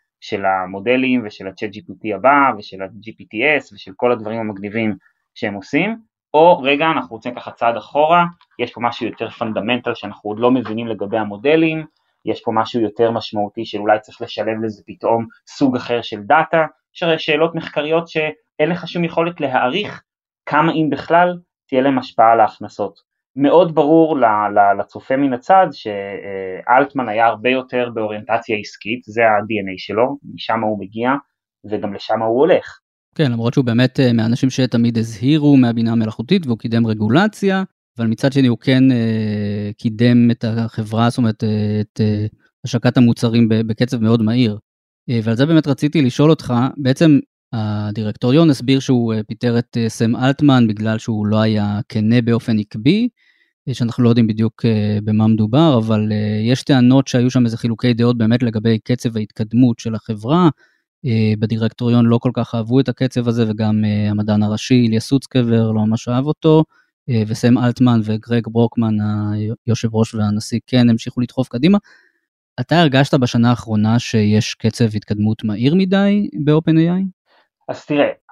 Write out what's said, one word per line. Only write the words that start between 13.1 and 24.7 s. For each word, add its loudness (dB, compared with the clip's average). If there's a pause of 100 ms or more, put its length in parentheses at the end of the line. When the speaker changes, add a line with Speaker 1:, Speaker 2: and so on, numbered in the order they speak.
Speaker 1:
משמעותי -8
שאולי -2
צריך -20
לשלב -6
לזה -8
פתאום -4 (220)
סוג -2
אחר -4
של -10
דאטה, 0 (300)
יש -10
הרי 0
שאלות 0
מחקריות -4
שאין -4
לך -6
שום -4
יכולת -4
להעריך -4 (420)
כמה 2
אם 0
בכלל 2 (300)
תהיה 0
להם 0
השפעה 2
על 4
ההכנסות. -4 (240)
מאוד 2
ברור 4
ל-, 2
ל-, 2